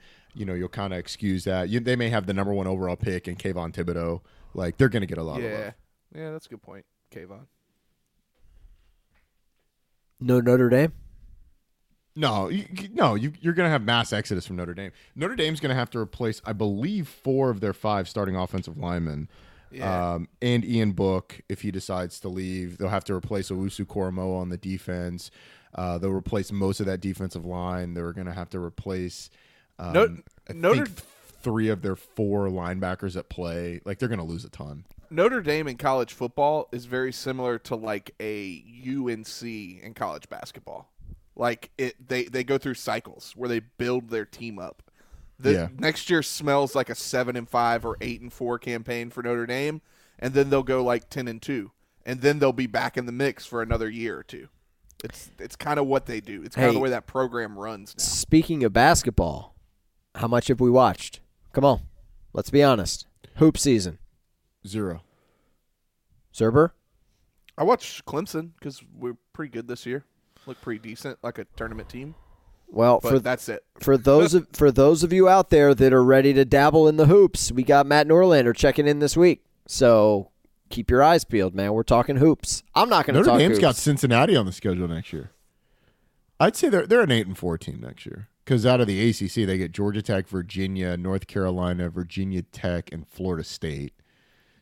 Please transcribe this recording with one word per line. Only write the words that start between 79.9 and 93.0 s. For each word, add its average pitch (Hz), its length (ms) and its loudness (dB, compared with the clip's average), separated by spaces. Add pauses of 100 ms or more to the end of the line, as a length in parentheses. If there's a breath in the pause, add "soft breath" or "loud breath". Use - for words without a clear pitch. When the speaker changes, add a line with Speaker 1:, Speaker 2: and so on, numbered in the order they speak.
Speaker 3:
keep - 200 -6
your 127 140 6
eyes 165 220 6
peeled, 95 300 0
man. 98 180 0
We're 113 100 0
talking 120 340 2
hoops. - 460 2 (100)
I'm 208 160 4
not 175 160 4
gonna 143 140 4
Speaker 1:
Notre 233 120 6
Speaker 3:
talk 262 80 6
Speaker 1:
Dame's 185 180 6
Speaker 3:
hoops. 196 40 2
Speaker 1:
got 143 140 4
Cincinnati 139 600 2
on 110 100 2
the 92 80 -4
schedule 90 340 -2
next 82 260 -8
year. 76 180 -12 (1080)
I'd - 160 4
say 339 140 2
they're, 185 180 2
they're 233 140 6
an 160 100 2
eight 113 160 2
and 92 100 -8
four 85 200 -2
team - 240 -12
next - 240 -16
year - 220 -14 (180)
'cause 120 200 2
out 127 160 4
of 110 60 2
the 98 120 0
A 113 140 4
C 98 140 -4
C, 110 180 -2
they 95 120 0
get 87 140 -4
Georgia 104 300 -4
Tech, 98 260 -4
Virginia, 92 680 -4
North 95 300 -4
Carolina, 90 640 -2
Virginia 92 520 -6
Tech, - 500 -6
and 85 160 -12